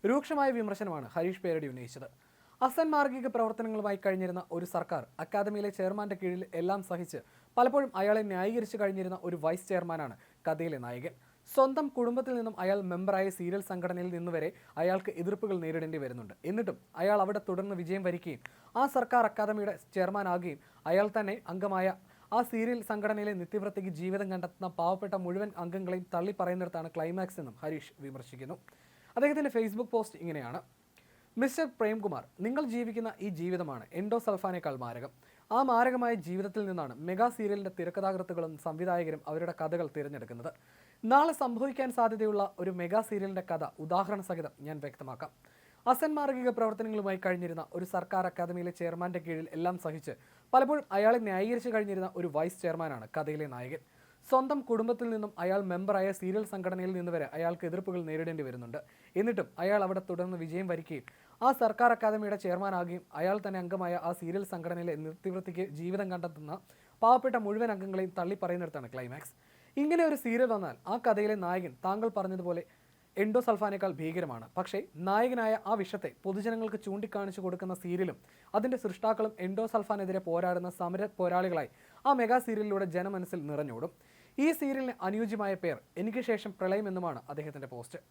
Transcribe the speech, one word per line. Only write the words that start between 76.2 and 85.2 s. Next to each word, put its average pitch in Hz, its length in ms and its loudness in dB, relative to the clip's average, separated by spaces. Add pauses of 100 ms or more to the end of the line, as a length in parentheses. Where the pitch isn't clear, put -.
പൊതുജനങ്ങൾക്ക് 214 600 -2
ചൂണ്ടിക്കാണിച്ചു 202 560 -6
കൊടുക്കുന്ന 185 320 -4
സീരിയലും 180 440 -2 (380)
അതിൻ്റെ 247 220 2
സൃഷ്ടാക്കളും 214 640 0
എൻഡോസൾഫാനെതിരെ 196 880 0
പോരാടുന്ന 175 420 2 (100)
സമര 185 260 0 (120)
പോരാളികളായി 180 520 2 (360)
ആ 277 80 8
മെഗാ 240 320 6
സീരിയലിലൂടെ 208 400 0
ജനമനസ്സിൽ 180 640 -4
നിറഞ്ഞോടും." 147 440 -4 (460)
ഈ 285 140 4
സീരിയലിന് 269 500 -2
അനുയോജ്യമായ 202 520 0